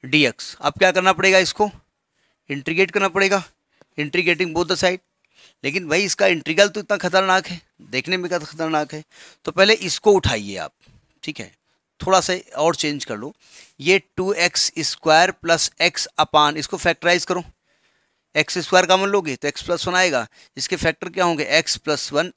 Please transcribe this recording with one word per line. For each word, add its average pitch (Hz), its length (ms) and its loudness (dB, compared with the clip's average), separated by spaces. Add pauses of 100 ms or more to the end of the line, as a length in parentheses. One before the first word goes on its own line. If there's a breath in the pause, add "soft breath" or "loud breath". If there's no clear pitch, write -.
डीएक्स। 135 520 0
अब 147 180 -4
क्या 185 180 2
करना 185 200 2
पड़ेगा? 185 280 4
इसको 202 300 0 (800)
इंटीग्रेट 165 400 -2
करना 196 200 0
पड़ेगा, 190 320 0 (560)
integrating 160 560 -2
both 165 140 -2
the 175 100 -2
side। 185 200 0 (680 soft breath)
लेकिन 156 240 -4
भाई, 170 160 2
इसका 196 240 0
इंटीग्रल 170 400 2
तो 208 120 -6
इतना 202 180 -4
खतरनाक 190 480 0
है, 170 140 -10 (220)
देखने 131 340 -4
में 180 120 -6
क्या 175 120 -2
खतरनाक 156 540 -4
है। 151 100 -12 (420 loud breath)
तो 156 60 -6
पहले 196 220 4
इसको 202 380 0
उठाइए 107 460 0
आप, 78 140 -10 (520)
ठीक 156 160 -12
है, 92 140 -16 (460)
थोड़ा 185 200 4
सा 180 140 -2 (220)
और 160 200 2
चेंज 147 280 -6
कर 113 120 -8
लो। 117 160 -12 (480 loud breath)
ये 180 180 4 (180)
टू 185 180 -2
एक्स - 360 0 (100)
स्क्वायर 160 520 2
प्लस 165 380 -2 (120)
एक्स - 260 -2 (120)
upon, 151 360 2
इसको - 220 -8
फैक्टराइज 175 460 0
करो, 180 200 -4 (920)
एक्स 156 240 -2
स्क्वायर 180 280 4
कॉमन 190 220 2
लोगे 170 280 -2
तो 147 120 -4
x - 140 -8
प्लस 170 260 -4
वन 175 60 -4
आएगा, 160 320 0 (300 soft breath)
इसके 135 200 -6
फैक्टर 165 340 -4
क्या 180 140 -2
होंगे? 160 220 -2 (100)
x 160 220 0
प्लस - 340 -4
वन, 156 240 -2